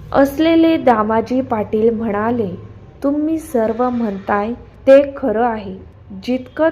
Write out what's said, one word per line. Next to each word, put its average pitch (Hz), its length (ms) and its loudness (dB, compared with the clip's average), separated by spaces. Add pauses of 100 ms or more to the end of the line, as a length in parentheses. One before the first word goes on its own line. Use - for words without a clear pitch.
(140)
असलेले 320 640 4
दामाजी 226 640 0
पाटील 220 480 -2
म्हणाले, 220 640 -2 (520)
"तुम्ही 302 340 -2
सर्व 233 520 -2
म्हणताय 208 640 -4
ते 277 640 4
खरं 226 280 -2
आहे. 202 320 -6 (460)
जितकं 254 480 -2